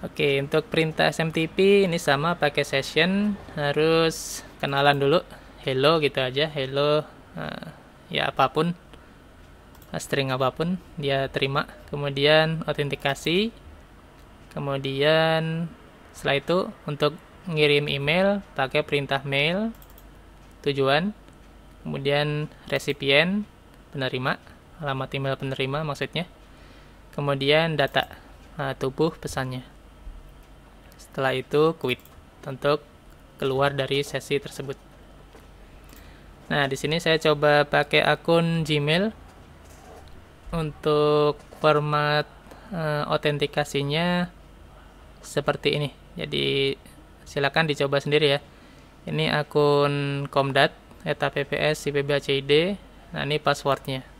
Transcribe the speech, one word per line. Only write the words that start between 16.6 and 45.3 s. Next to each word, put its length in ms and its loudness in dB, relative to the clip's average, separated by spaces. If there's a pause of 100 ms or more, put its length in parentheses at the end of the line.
untuk 320 0 (320)
ngirim 400 2
email 640 0
pakai 320 -2
perintah 400 -2
mail 480 0 (880)
tujuan. 560 0 (680)
Kemudian 640 -2 (180)
resipien, 800 2 (480)
penerima, 480 -4 (400)
alamat 340 -4
email 220 -2
penerima 480 -4
maksudnya. 400 -6 (880)
Kemudian 640 2
data, 320 0 (480)
eh, 240 -4
tubuh 340 0
pesannya. 480 -8 (1400)
Setelah 380 -4
itu 420 2
quit 220 -2 (480)
untuk 340 -2 (560)
keluar 380 0
dari 260 -2
sesi 380 -4
tersebut. 340 -12 (1800)
Nah, 160 2
di 80 -2
sini 240 -2
saya 240 2
coba 460 4
pakai 340 2
akun 640 2
Gmail. 460 0 (1400)
Untuk 880 2 (160)
format, 720 2 (400)
eh, 400 -4
autentikasinya 1200 0 (880)
seperti 640 -2